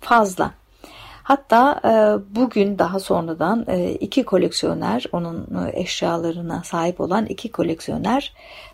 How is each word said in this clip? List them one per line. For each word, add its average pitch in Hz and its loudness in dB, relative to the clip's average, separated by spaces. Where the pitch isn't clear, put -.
fazla. 196 2
Hatta, 269 4
e, 226 4
bugün 208 2
daha 185 0
sonradan, 170 0
e, 180 0
iki - -2
koleksiyoner, 175 0
onun, 175 -6
e, - -4
eşyalarına 170 -4
sahip 175 -2
olan 202 0
iki - -8
koleksiyoner 170 -2